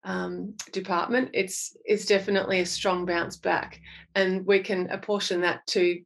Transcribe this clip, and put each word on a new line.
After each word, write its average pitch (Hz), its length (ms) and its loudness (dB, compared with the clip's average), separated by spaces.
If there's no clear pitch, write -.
um, 185 480 -6
department, 190 640 -2
it's, - 500 -4
it's 208 220 2
definitely 196 560 2
a 175 40 2
strong 180 400 0
bounce 170 320 -2
back. - 440 -2
And 190 320 2
we 196 140 6
can 190 300 -2
apportion 190 520 -2
that - 260 0
to 180 380 2